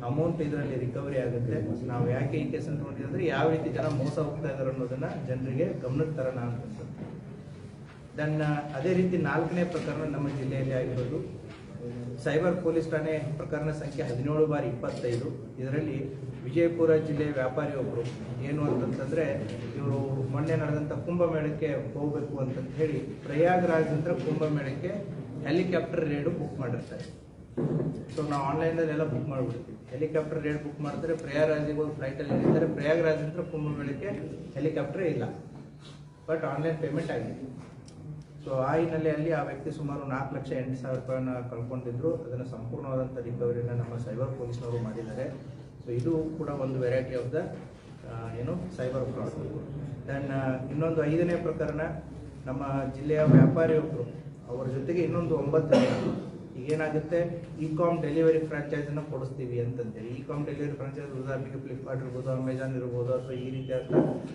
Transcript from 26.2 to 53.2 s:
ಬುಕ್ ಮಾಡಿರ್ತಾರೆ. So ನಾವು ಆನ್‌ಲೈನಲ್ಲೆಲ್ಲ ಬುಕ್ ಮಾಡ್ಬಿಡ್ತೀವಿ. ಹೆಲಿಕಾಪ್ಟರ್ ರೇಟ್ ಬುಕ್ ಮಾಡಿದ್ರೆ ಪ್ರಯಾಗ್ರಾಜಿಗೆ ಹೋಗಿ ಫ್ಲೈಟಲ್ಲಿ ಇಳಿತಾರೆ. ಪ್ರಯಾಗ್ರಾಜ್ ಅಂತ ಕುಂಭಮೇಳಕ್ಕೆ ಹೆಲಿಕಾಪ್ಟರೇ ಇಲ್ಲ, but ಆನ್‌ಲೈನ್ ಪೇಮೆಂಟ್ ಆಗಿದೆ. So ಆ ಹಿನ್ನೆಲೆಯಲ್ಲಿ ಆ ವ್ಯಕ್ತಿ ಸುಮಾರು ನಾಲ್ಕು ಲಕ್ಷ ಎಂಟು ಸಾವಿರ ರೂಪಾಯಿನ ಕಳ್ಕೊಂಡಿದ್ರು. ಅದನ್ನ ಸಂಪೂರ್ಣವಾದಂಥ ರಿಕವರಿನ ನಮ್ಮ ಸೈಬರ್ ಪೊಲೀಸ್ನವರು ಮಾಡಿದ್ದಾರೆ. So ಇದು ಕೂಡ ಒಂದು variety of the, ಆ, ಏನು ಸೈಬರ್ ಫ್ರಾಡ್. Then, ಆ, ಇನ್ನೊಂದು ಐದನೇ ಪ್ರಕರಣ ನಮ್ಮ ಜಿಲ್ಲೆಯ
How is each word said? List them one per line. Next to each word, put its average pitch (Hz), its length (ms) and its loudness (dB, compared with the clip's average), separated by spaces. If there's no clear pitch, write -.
ಬುಕ್ - 300 -4
ಮಾಡಿರ್ತಾರೆ. - 600 -6
So 151 140 0
ನಾವು 143 120 2
ಆನ್‌ಲೈನಲ್ಲೆಲ್ಲ 156 640 2
ಬುಕ್ 135 240 0
ಮಾಡ್ಬಿಡ್ತೀವಿ. 123 500 -2
ಹೆಲಿಕಾಪ್ಟರ್ 151 520 0
ರೇಟ್ 147 220 -2
ಬುಕ್ 147 160 -6
ಮಾಡಿದ್ರೆ 147 360 -2
ಪ್ರಯಾಗ್ರಾಜಿಗೆ 151 640 2
ಹೋಗಿ 151 160 0
ಫ್ಲೈಟಲ್ಲಿ 135 400 -2
ಇಳಿತಾರೆ. 160 320 6
ಪ್ರಯಾಗ್ರಾಜ್ 156 520 4
ಅಂತ 147 180 -2
ಕುಂಭಮೇಳಕ್ಕೆ 147 720 -2
ಹೆಲಿಕಾಪ್ಟರೇ 156 520 0
ಇಲ್ಲ, 139 160 2
but 156 180 0
ಆನ್‌ಲೈನ್ 151 320 0
ಪೇಮೆಂಟ್ 151 320 0
ಆಗಿದೆ. 127 420 -4
So 147 40 -4
ಆ 135 240 2
ಹಿನ್ನೆಲೆಯಲ್ಲಿ 160 560 2
ಆ 147 120 2
ವ್ಯಕ್ತಿ 139 280 -4
ಸುಮಾರು 143 340 -4
ನಾಲ್ಕು 131 300 -2
ಲಕ್ಷ - 180 -6
ಎಂಟು 127 300 -2
ಸಾವಿರ 127 160 -2
ರೂಪಾಯಿನ 131 300 -2
ಕಳ್ಕೊಂಡಿದ್ರು. 123 640 -2
ಅದನ್ನ 123 280 -6
ಸಂಪೂರ್ಣವಾದಂಥ 127 760 -4
ರಿಕವರಿನ 120 520 0
ನಮ್ಮ 120 260 -2
ಸೈಬರ್ 117 320 -2
ಪೊಲೀಸ್ನವರು 120 440 -4
ಮಾಡಿದ್ದಾರೆ. 113 520 -4
So 123 60 -4
ಇದು 160 460 0
ಕೂಡ 156 100 -2
ಒಂದು 131 380 0
variety 127 320 2
of 120 120 -2
the, 151 100 0
ಆ, 117 240 -6
ಏನು 127 420 -4
ಸೈಬರ್ 127 360 -2
ಫ್ರಾಡ್. - 180 -4
Then, 139 240 -2
ಆ, 131 380 0
ಇನ್ನೊಂದು 156 340 2
ಐದನೇ 170 320 4
ಪ್ರಕರಣ 151 440 -2
ನಮ್ಮ 135 480 -2
ಜಿಲ್ಲೆಯ 151 280 2